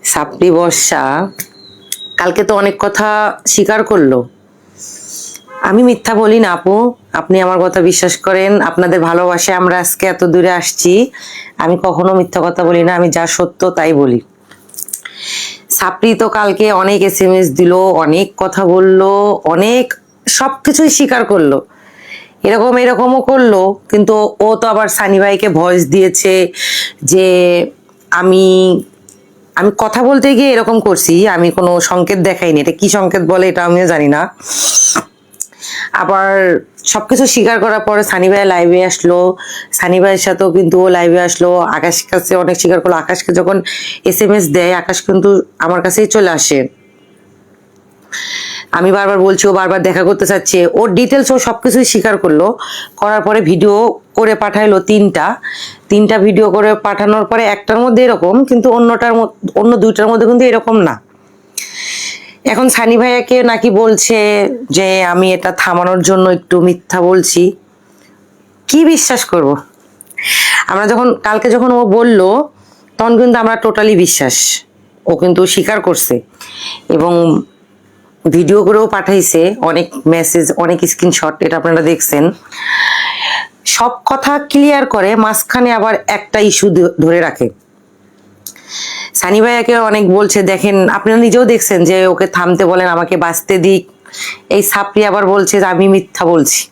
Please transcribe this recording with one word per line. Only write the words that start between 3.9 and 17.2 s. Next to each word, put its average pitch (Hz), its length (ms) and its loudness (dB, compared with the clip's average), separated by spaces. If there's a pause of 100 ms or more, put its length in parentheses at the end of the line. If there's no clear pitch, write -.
করলো। 139 280 2 (1500)
আমি 208 200 4
মিথ্যা 233 320 -2
বলি 220 240 4
না 190 120 -2
আপু, 190 180 0 (440)
আপনি 185 260 0
আমার 185 200 0
কথা 185 140 -2 (100)
বিশ্বাস 180 240 0 (120)
করেন। 190 260 0 (180)
আপনাদের 175 380 0
ভালোবাসায় 175 540 0
আমরা 180 220 0
আজকে - 300 -4
এত 175 80 -4 (120)
দূরে 180 260 2
আসছি। 175 340 -2 (680)
আমি 170 120 0 (100)
কখনো 180 340 0
মিথ্যা 180 280 -2
কথা 175 220 -4
বলি 170 180 2
না, 180 120 0
আমি 175 80 2 (100)
যা 170 60 0 (120)
সত্য - 260 -4 (160)
তাই 160 140 0 (100)
বলি। 123 180 2 (1600)
সাপড়ি 196 340 -2 (100)
তো 226 60 2 (100)
কালকে 208 280 0 (160)
অনেক 196 180 0 (100)
এসএমএস 185 380 2 (120)